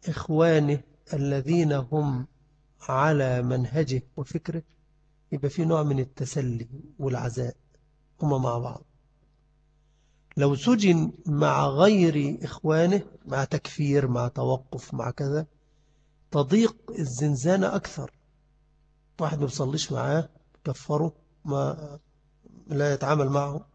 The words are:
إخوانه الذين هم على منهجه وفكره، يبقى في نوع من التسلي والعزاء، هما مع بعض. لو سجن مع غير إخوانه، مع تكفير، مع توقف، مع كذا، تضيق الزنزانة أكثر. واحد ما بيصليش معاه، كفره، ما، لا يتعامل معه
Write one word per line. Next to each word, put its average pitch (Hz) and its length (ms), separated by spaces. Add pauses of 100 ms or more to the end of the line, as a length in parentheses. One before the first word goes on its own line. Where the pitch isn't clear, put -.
إخوانه 156 720 (340)
الذين 139 580
هم 139 560 (540)
على 135 600
منهجه 127 600 (140)
وفكره، 160 440 (720)
يبقى 143 180
في 160 160
نوع 160 180
من 139 160
التسلي 127 680 (320)
والعزاء، 123 560 (640)
هما 143 160
مع 123 200
بعض. 120 260 (1500)
لو 143 180
سجن 180 560 (140)
مع 143 420
غير 151 760
إخوانه، 165 580 (240)
مع 135 180
تكفير، 143 640
مع 120 200
توقف، 127 680
مع 120 180
كذا، 147 340 (840)
تضيق 170 440 (240)
الزنزانة 151 760
أكثر. - 360 (1120)
واحد 151 180
ما 143 60
بيصليش 139 460
معاه، 139 380 (340)
كفره، 151 500 (320)
ما، 147 540 (680)
لا 143 260
يتعامل 139 360
معه 143 460